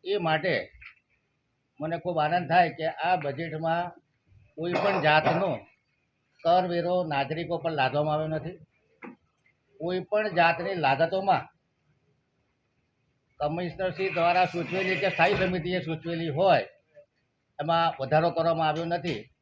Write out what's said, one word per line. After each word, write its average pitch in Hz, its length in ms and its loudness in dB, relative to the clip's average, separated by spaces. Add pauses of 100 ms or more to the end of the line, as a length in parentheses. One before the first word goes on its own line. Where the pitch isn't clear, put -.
એ 190 120 -2
માટે 165 380 0 (1300)
મને 160 180 -4
ખૂબ 175 200 -4
આનંદ 156 300 0
થાય 170 220 6
કે 156 160 -6
આ 165 300 0
બજેટમાં 160 760 -4 (640)
કોઈ 170 180 -4
પણ 196 300 0
જાતનો 156 480 4 (960)
કરવેરો 175 600 2
નાગરિકો 156 540 -2
પર 165 120 -4
લાદવામાં 147 440 0
આવ્યો 156 140 -2
નથી. 156 300 -6 (1200)
કોઈ 180 200 -4
પણ 208 280 -2
જાતની 170 460 2
લાગતોમાં 165 760 2 (1900)
કમિશનરશ્રી 180 680 -4
દ્વારા 175 340 2
સૂચવેલી 175 520 -2
કે 190 120 -2
સ્થાયી 180 260 4
સમિતિએ 180 460 -2
સૂચવેલી 165 480 -6
હોય 143 380 2 (920)
એમાં 165 420 0
વધારો 151 300 2
કરવામાં 165 380 0
આવ્યો 156 160 -2
નથી. 170 460 -6 (120)